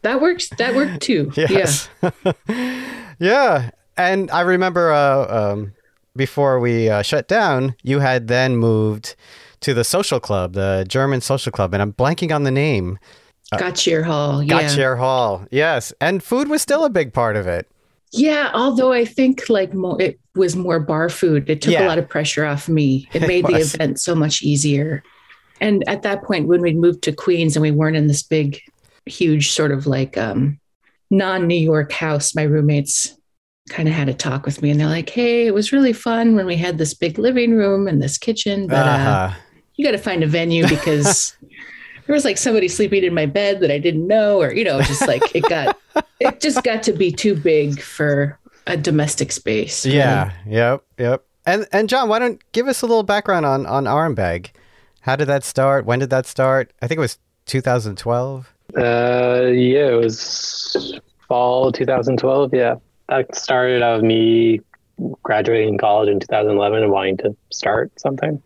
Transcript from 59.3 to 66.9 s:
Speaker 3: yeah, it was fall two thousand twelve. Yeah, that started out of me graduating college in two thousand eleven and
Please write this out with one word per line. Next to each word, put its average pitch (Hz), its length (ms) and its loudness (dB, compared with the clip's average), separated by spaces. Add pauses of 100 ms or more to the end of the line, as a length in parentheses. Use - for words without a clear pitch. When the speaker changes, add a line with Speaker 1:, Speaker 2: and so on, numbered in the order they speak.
Speaker 3:
yeah, 127 380 4
it 117 120 4
was - 960 -6 (300)
fall 123 440 2
two 131 120 -2
thousand 127 340 0
twelve. 131 360 2
Yeah, 123 220 2 (340)
that - 260 -2
started 127 460 0
out 117 160 2
of 107 40 2
me 113 580 4 (640)
graduating 110 560 0
college 107 300 2
in 101 120 2
two - 60 -12
thousand 107 260 0
eleven 104 300 2
and 107 80 2